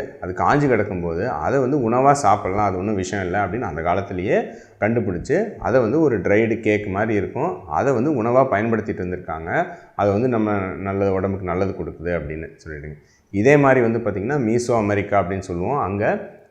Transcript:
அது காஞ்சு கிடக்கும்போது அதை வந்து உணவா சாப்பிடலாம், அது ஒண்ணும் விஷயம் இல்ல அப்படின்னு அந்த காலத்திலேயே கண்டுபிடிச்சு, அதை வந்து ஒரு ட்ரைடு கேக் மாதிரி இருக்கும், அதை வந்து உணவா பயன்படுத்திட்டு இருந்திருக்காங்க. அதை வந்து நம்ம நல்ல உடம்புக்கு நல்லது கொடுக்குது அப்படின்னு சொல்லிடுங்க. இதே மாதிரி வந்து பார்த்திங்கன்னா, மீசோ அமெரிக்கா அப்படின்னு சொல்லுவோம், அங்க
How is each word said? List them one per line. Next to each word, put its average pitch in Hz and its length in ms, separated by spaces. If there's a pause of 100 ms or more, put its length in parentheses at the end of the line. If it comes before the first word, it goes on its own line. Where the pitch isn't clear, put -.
(220)
அது 92 120
காஞ்சு 123 380
கிடக்கும்போது 95 560
அதை 92 320
வந்து 127 320
உணவா 135 200
சாப்பிடலாம், 101 560
அது 92 100
ஒண்ணும் 104 180
விஷயம் 95 300
இல்ல 98 200
அப்படின்னு 104 160
அந்த 82 200
காலத்திலேயே 95 640 (360)
கண்டுபிடிச்சு, 113 800
அதை 117 240
வந்து 123 200
ஒரு 120 180
ட்ரைடு 107 400
கேக் 104 280
மாதிரி 104 260
இருக்கும், 117 540
அதை 101 260
வந்து 123 300
உணவா 123 280
பயன்படுத்திட்டு 104 500
இருந்திருக்காங்க. 87 640 (300)
அதை 101 180
வந்து 117 140
நம்ம 107 320
நல்ல 95 520
உடம்புக்கு 95 340
நல்லது 92 260
கொடுக்குது 82 420
அப்படின்னு 78 360 (180)
சொல்லிடுங்க. 76 300 (340)
இதே 110 260
மாதிரி 131 240
வந்து 113 180
பார்த்திங்கன்னா, 110 400
மீசோ 117 380
அமெரிக்கா 101 460
அப்படின்னு 95 160
சொல்லுவோம், 95 400
அங்க 110 400 (300)